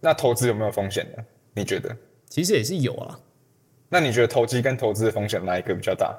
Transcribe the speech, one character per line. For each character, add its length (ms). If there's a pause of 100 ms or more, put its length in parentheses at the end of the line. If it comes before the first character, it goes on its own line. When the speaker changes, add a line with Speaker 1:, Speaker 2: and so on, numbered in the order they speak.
Speaker 1:
那 120
投 200
资 140
有 60
没 120
有 60
风 200
险 140 (100)
呢？ 80 (300)
你 100
觉 160
得？ 160 (320)
Speaker 2:
其 160
实 100
也 100
是 140
有 180
啊。 240 (680)
Speaker 1:
那 140
你 100
觉 80
得 80
投 180
机 160
跟 140
投 160
资 140
的 60
风 180
险 160
哪 120
一 40
个 120
比 80
较 140
大？ 240